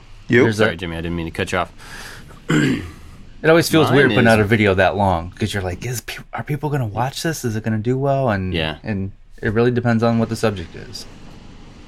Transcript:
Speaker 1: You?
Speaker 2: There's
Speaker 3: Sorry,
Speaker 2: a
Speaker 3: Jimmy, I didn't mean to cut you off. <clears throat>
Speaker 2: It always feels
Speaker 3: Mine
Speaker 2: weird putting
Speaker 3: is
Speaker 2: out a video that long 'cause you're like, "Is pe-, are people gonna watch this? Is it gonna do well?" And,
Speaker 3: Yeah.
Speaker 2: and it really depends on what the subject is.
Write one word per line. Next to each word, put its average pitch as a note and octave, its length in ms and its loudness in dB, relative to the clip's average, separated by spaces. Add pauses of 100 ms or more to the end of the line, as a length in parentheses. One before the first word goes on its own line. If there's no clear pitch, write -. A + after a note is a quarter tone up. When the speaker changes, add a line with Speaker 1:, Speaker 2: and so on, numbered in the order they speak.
(280)
Speaker 1:
You? A#2+ 160 6
Speaker 2:
There's G#2+ 140 0
Speaker 3:
Sorry, G#2+ 160 2
Speaker 2:
a - 20 -10
Speaker 3:
Jimmy, E2+ 200 -6
I E2 40 -6
didn't E2+ 160 -4
mean E2 100 -4
to D#2 60 -8
cut F#2+ 200 -4
you F#2 60 0
off. E2+ 140 -4 (760)
<clears throat> C3+ 340 0 (600)
Speaker 2:
It D#3 60 4
always E3 180 4
feels D#3 200 4
Speaker 3:
Mine - 80 4
Speaker 2:
weird C3+ 140 6
putting A2+ 180 4
Speaker 3:
is A2+ 40 8
Speaker 2:
out A2 60 6
a G#2+ 60 4
video G#2 300 4
that F2+ 220 4
long F#2 360 0
'cause G#2+ 200 -4
you're G2 120 -4
like, F2+ 200 -8
"Is B2 180 -6
pe-, - 200 -14 (100)
are A3+ 120 -8
people D3 260 -4
gonna C3+ 160 -2
watch A2 380 -6
this? B2+ 200 -4
Is A2 120 -2
it A2 80 -6
gonna A2 120 0
do B2 220 -2
well?" C3+ 320 0
And, F#2+ 240 -2
Speaker 3:
Yeah. D#2 300 -2
Speaker 2:
and G2 260 -4 (320)
it A2+ 100 -2
really A#2+ 200 2
depends A#2 320 2
on A#2 160 2
what A2+ 80 0
the A2+ 80 -4
subject G2 400 -4
is. - 300 -16 (800)